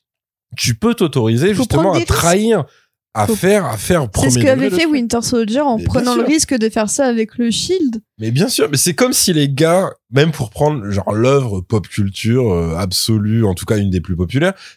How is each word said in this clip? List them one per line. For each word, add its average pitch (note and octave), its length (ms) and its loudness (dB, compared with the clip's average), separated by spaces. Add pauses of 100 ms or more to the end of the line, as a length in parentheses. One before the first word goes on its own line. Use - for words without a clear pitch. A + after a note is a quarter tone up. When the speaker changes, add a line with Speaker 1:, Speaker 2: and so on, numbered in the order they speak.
(560)
Speaker 1:
Tu - 180 -2
peux A3+ 200 0
t'autoriser C3 540 0
Speaker 2:
Faut G#3+ 140 0
Speaker 1:
justement E3 200 2
Speaker 2:
prendre F#3 140 2
Speaker 1:
à - 20 2
Speaker 2:
des E4+ 60 0
risques. - 100 -2
Speaker 1:
trahir F#3 500 2 (540)
à G#2 80 2
Speaker 2:
Faut A3+ 80 0
Speaker 1:
faire, G3 300 2
à A2+ 140 -6
faire E3+ 240 0
Speaker 2:
C'est A2 80 -4
Speaker 1:
premier - 200 0
Speaker 2:
ce B2 60 2
Speaker 1:
degré A#2+ 140 4
Speaker 2:
qu'avait C4 180 2
Speaker 1:
le F4+ 80 0
Speaker 2:
fait E4 60 2
Speaker 1:
truc. D#4+ 100 0
Speaker 2:
Winter A#3 300 -2
Soldier A#3 380 0
en C4+ 180 0
Speaker 1:
Mais F3 60 -6
bien - 80 0
Speaker 2:
prenant B3 240 0
le - 40 0
Speaker 1:
sûr. - 80 0
Speaker 2:
risque D4+ 300 0
de A3 100 0
faire G#3+ 220 -2
ça C#4 160 0
avec A3+ 320 -2
le A#3 120 0
Shield. C#4 520 -2 (160)
Speaker 1:
Mais A2 120 -4
bien E3 180 2
sûr, - 220 0
mais C#3+ 60 -2
c'est D#3+ 180 0
comme B3+ 200 0
si - 180 0
les D3 160 2
gars, D#3+ 420 2 (200)
même D3 220 2
pour A2+ 180 -8
prendre, C#3+ 400 -2
genre, F#2+ 240 -2
l'œuvre A#2+ 480 0
pop G2+ 260 -4
culture, G#2+ 640 0
euh, E2 240 -2
absolue, G#2+ 680 0
en F#2 80 2
tout - 100 -12
cas A2 140 0
une G2+ 120 0
des F2+ 120 0
plus F2+ 140 -4
populaires, C3+ 360 0 (240)